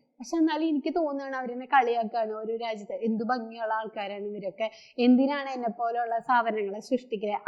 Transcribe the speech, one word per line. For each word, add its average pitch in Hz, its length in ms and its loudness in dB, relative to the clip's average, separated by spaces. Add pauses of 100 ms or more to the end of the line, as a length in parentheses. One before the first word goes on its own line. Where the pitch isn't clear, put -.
(180)
പക്ഷെ 262 180 -4
എന്നാലും 320 320 4
എനിക്ക് 294 260 0
തോന്നുകയാണ് 277 420 -2
അവരെന്നെ 254 300 -6
കളിയാക്കാണ്. 233 680 2
ഓരോ 220 240 -4
രാജ്യത്ത് 220 360 -6
എന്ത് 220 320 0
ഭംഗിയുള്ള 226 500 -2
ആൾക്കാരാണ് 208 500 -6
ഇവരൊക്കെ, 208 460 -6 (280)
എന്തിനാണ് 269 520 4
എന്നെ 247 180 -4
പോലെയുള്ള 233 500 -2
സാധനങ്ങളെ 220 600 2
സൃഷ്ടിക്കുന്നത്? 214 680 -2